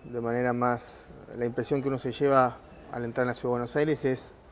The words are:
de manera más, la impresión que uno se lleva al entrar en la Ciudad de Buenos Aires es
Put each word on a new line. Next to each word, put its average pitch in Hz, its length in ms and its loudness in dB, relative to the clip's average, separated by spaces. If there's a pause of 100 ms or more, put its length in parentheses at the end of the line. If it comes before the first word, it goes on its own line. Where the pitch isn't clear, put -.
de 120 160 -8
manera 120 320 2
más, 120 360 0 (480)
la 120 80 0
impresión 127 380 0
que 139 40 -2
uno 135 120 0
se 127 120 -4
lleva 131 460 4 (340)
al 120 140 -6
entrar 117 200 0
en - 20 2
la 123 80 -2
Ciudad - 80 -8
de 123 160 2
Buenos 120 160 -4
Aires 151 300 2
es 131 260 -2 (200)